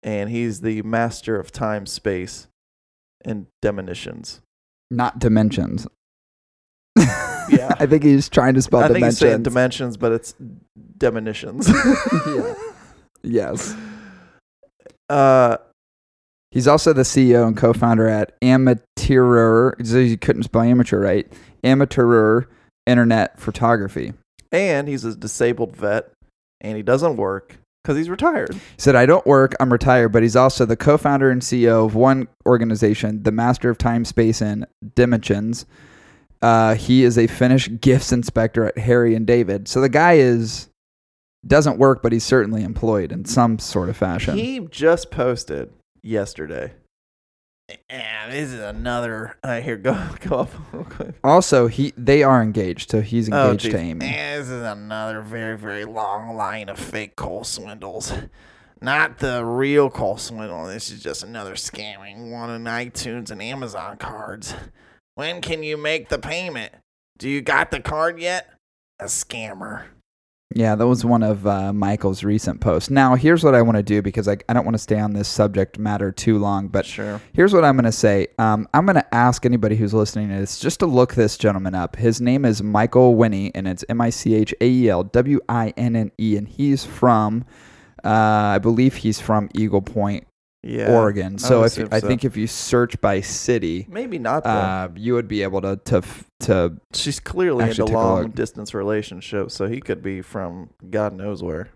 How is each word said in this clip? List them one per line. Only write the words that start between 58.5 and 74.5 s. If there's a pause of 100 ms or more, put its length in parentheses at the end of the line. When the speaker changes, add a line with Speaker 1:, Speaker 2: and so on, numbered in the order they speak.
Speaker 1:
Not
the
real
call
swindle.
This
is
just
another
scamming
one
in
iTunes
and
Amazon
cards. (640)
When
can
you
make
the
payment? (460)
Do
you
got
the
card
yet? (500)
A
scammer. (720)
Speaker 2:
Yeah,
that
was
one
of,
uh,
Michael's
recent
posts.
Now,
here's
what
I
wanna
do
because
I, (100)
I